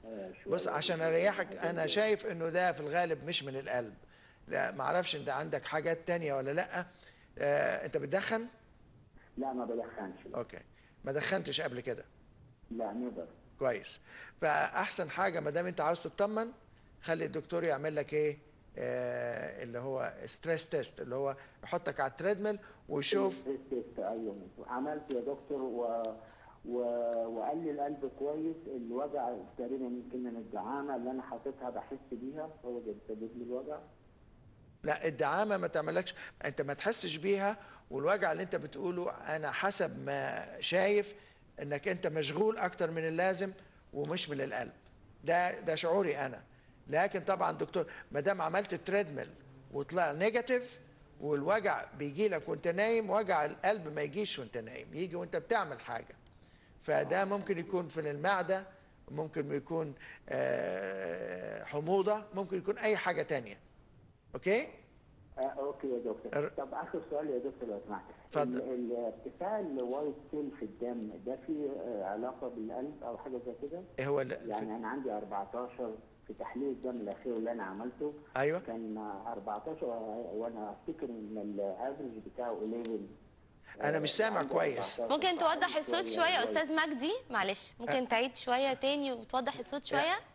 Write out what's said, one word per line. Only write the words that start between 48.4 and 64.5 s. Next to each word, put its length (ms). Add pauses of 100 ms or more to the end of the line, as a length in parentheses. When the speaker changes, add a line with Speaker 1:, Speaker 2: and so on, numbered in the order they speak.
Speaker 2:
عملت 340
treadmill 540 (440)
وطلع 380
negative، 680 (420)
والوجع 640 (120)
بيجي 300
لك 220
وانت 180
نايم، 420
وجع 360
القلب 500
ما 60
يجيش 380
وانت 180
نايم، 360
يجي 220
وانت 200
بتعمل 440
حاجه. 360 (680)
فده 420
ممكن 320
يكون 300
في 240
المعده، 520 (480)
ممكن 400
يكون، 440 (340)
آه، 1300
حموضه، 600 (100)
ممكن 240
يكون 200
اي 200
حاجه 240
تانية. 360 (760)
اوكي؟ 340 (720)